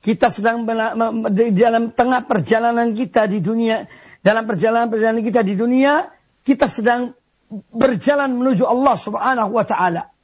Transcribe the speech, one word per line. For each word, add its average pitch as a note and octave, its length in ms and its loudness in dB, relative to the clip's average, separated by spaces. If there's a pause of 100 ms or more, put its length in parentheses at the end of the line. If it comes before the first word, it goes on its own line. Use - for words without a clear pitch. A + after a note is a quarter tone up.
Kita A3 240 2
sedang A3+ 320 -2
mela-, A3+ 320 -2
me-, A3+ 240 0
me-, A3 80 -2
di G#3+ 240 2
dalam A3+ 400 2
tengah B3 320 0
perjalanan A#3 720 0
kita G#3+ 320 0
di F#3+ 160 -2
dunia, A3 400 -2 (400)
dalam A3 240 2
perjalanan-perjalanan A3+ 720 0
kita A3+ 240 0
di F#3+ 80 -2
dunia, B3+ 560 2 (320)
kita C#4 240 2
sedang A#3+ 480 -2 (400)
berjalan B3+ 800 -2
menuju B3 320 0
Allah B3 320 2
Subhanahu G#3+ 560 -2
wa A3 160 0
taala. F3 400 -2 (160)